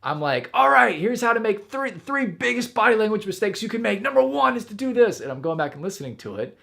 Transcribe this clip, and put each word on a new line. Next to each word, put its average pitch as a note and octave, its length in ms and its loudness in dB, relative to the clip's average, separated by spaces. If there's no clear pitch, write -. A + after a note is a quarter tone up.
I'm D3+ 180 -4
like, C#3 320 -2
All C4 160 6
right, B3 300 6
here's A3 220 -2
how A#3 120 2
to A#3 80 2
make G#3+ 300 -2
three, C4+ 200 -4
three C4 360 -4
biggest A#3+ 480 -4
body A3+ 200 4
language G#3+ 320 0
mistakes G3 360 -4
you A3 60 -6
can A3+ 140 -4
make. G3+ 200 -2
Number C4+ 200 2
one C4+ 340 2
is A#3 100 -6
to G#3+ 80 -18
do B3+ 180 -4
this. A3+ 280 4
And A#2+ 100 -8
I'm C3 100 -8
going D#3+ 180 -4
back D3 160 -2
and C#3+ 80 -14
listening C#3+ 360 -10
to G2+ 180 -12
it A#2+ 260 -8